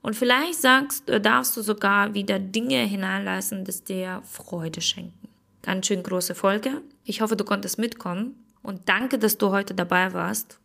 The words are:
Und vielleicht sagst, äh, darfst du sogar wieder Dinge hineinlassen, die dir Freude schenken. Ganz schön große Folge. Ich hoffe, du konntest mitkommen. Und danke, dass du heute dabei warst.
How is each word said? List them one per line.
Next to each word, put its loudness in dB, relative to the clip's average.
Und -4
vielleicht 2
sagst, 4
äh, 4
darfst 2
du -6
sogar 2
wieder 0
Dinge -2
hineinlassen, -2
die -10
dir -6
Freude -8
schenken. -6
Ganz -2
schön 0
große -2
Folge. 0
Ich -8
hoffe, 2
du -2
konntest -4
mitkommen. -6
Und -6
danke, 2
dass 4
du 4
heute 0
dabei 2
warst. -4